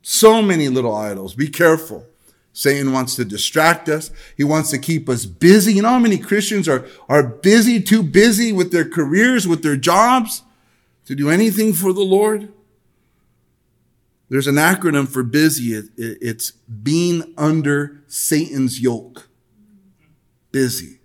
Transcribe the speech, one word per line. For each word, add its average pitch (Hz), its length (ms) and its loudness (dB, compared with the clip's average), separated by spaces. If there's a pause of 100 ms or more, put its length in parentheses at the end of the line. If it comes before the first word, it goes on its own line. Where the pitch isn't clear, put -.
So 220 400 4
many 170 280 0
little 123 260 -2
idols. 98 400 -8
Be 139 140 -4
careful. 160 580 0 (460)
Satan 139 400 -2
wants 127 240 -4
to 123 100 -6
distract 156 640 -2
us. 156 200 -6 (260)
He 143 80 -2
wants 156 260 -2
to 139 80 -4
keep 156 300 -4
us 120 180 -4
busy. 185 480 4
You 196 80 2
know 226 80 2
how 254 80 2
many 226 200 2
Christians 202 480 -2
are, 131 200 0 (220)
are 143 140 4
busy, 208 580 4
too 220 220 2
busy 214 500 4
with 180 200 -2
their 165 160 0
careers, 190 580 0
with 165 160 -2
their 147 140 0
jobs, 220 680 2 (640)
to 139 80 -8
do 143 140 -2
anything 208 460 0
for 185 180 -2
the 190 80 -2
Lord? 208 500 0 (1800)
There's 135 160 -2
an 139 80 0
acronym 151 520 0
for 131 160 -6
busy. 127 520 -2
It, 107 120 -10 (120)
it, 113 240 -12
it's 113 300 -8
being 160 840 -4
under 147 720 -2
Satan's 131 720 -4
yoke. 117 480 -6 (1200)
Busy. 127 520 -4